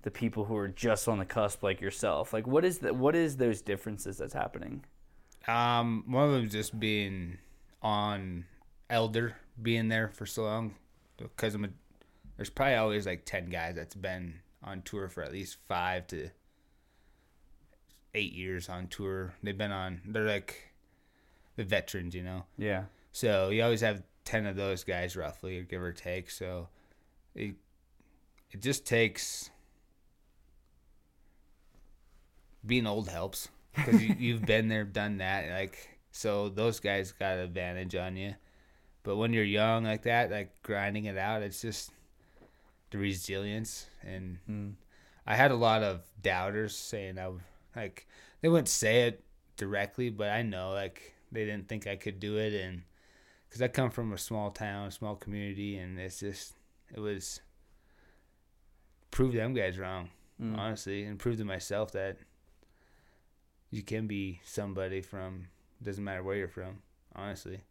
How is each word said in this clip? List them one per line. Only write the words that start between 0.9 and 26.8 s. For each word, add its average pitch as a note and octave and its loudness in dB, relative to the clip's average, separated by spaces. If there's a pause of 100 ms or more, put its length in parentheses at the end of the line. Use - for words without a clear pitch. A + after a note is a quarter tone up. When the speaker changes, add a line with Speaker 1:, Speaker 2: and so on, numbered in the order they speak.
Speaker 1:
on A2 2
the F#2+ 0
cusp G#2 0
like F#2+ 2
yourself? F#2+ 0
Like, A2 0
what D3 6
is F3 2
the, F2 2
what C3+ 6
is D#3 4
those A#2+ 4
differences G2 -4
that's - -6
happening? - -4 (640)
Speaker 2:
Um, A#2 4
one C3 6
of D3 6
them A#2+ 4
just G#2+ -2
being G2 0 (460)
on G2+ 0 (420)
Elder, A2+ 2 (240)
being A2+ 4
there A2 2
for - -8
so A2 -2
long, G#2+ 0 (600)
'cause G#2+ 0
I'm G#2 -2
a, - -6 (680)
there's G#2 -6
probably C3+ 4
always, G#2+ 4
like, F2+ -4
ten F2+ -4
guys E2+ -4
that's E2 -8
been F#2 -6 (220)
on F#2+ -10
tour F#2+ -6
for F2 -8
at C#2 -6
least F#2+ -8 (100)
five F2+ 0
to D#2+ -8 (1800)
eight G#2 0
years F#2 -6
on F2+ -6
tour. F#2+ -6
They've G2+ -4
been G#2 -2
on, F#2 -4
they're, G#2+ 0
like, - -2 (840)
the A2+ -4
veterans, F#2 -2
you F2+ -6
know? F2+ -8 (120)
Speaker 1:
Yeah. G2 0 (280)
Speaker 2:
So G2 4
you A2+ 6
always A#2 4
have G#2 2 (220)
ten A2 0
of F#2+ -2
those G2 0
guys, F2+ -2
roughly, F2+ -6
give F2+ -4
or F2 -4
take. F2+ -6
So F2+ -6 (680)